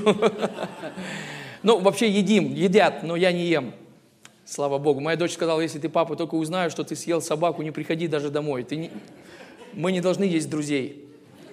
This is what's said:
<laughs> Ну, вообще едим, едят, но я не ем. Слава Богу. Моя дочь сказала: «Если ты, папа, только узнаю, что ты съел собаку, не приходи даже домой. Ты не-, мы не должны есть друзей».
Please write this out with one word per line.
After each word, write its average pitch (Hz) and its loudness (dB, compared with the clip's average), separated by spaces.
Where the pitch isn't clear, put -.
<laughs> 214 2
Ну, 202 6
вообще 226 4
едим, 190 4
едят, 175 4
но 165 -2
я 180 4
не 175 -2
ем. 147 0
Слава 139 -2
Богу. 147 2
Моя 160 0
дочь 165 0
сказала: 165 0
«Если 151 -4
ты, 160 -4
папа, 156 0
только 165 -4
узнаю, 165 0
что 147 -6
ты 156 -8
съел 165 -2
собаку, 160 0
не 156 -6
приходи 160 -4
даже 147 -2
домой. 143 -2
Ты 147 -6
не-, 160 -8
мы 180 -2
не 180 0
должны 185 2
есть 160 0
друзей». 147 -4